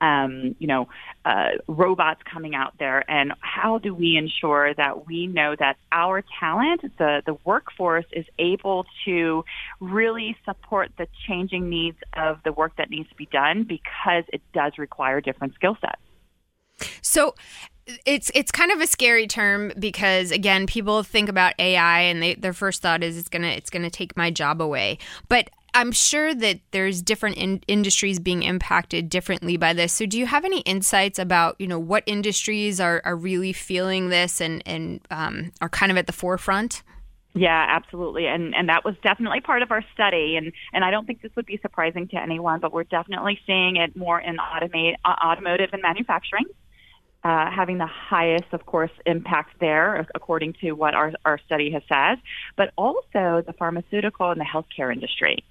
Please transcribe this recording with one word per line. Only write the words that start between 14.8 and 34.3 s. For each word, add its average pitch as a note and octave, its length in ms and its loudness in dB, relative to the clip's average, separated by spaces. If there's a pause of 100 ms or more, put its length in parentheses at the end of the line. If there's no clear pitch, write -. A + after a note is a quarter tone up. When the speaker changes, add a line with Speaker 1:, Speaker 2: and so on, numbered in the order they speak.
Speaker 1:
different C3+ 340 -6
skill G3+ 240 0
sets? - 1120 -12 (100)
Speaker 2:
So - 320 4 (720)
it's, C#4+ 300 2
it's C#4+ 160 2
kind F4 220 4
of E4 80 2
a D#4+ 60 4
scary A#3 400 6
term G3+ 520 0
because, F#3 520 0
again, F#3+ 360 4
people G#3+ 360 0
think G#3 260 2
about F#3 280 4
A F3+ 200 2
I E3+ 240 6
and F3 200 2
they, F3 140 0
their F#3 180 -4
first F#3+ 280 -4
thought E3+ 200 2
is E3+ 160 -4
it's E3+ 120 -12
gonna, E3+ 180 -4
it's - 220 -6
gonna F3 200 -4
take - 280 -8
my E3+ 120 2
job D#3+ 320 0
away. B2+ 360 -2 (320)
But B3 200 4 (260)
I'm A#3+ 160 4
sure D4+ 420 2
that A3 280 0 (100)
there's F#3+ 300 0
different G#3 360 -2
in-, F#3+ 300 -2
industries G3+ 500 2
being F3 260 0
impacted F3 680 0
differently F3 480 -2
by E3 160 4
this. E3+ 180 0
So A3 140 0
do G3+ 120 -2
you B3 80 0
have C#4+ 200 0
any F#4+ 160 0
insights F#3+ 580 2
about, F3 400 4
you G3 80 -4
know, F3+ 100 -2
what E3+ 280 0
industries G#3 720 -2
are, E3+ 240 2
are F3+ 120 -2
really F#3 360 -2
feeling F#3 560 -2
this F3 320 2